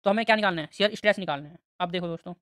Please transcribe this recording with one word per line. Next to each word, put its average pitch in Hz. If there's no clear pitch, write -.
तो 202
हमें 220
क्या 220
निकालना 190
है, 147
शियर 208
स्ट्रेस 208
निकालना 147
है। 175
अब 180
देखो 175
दोस्तों 170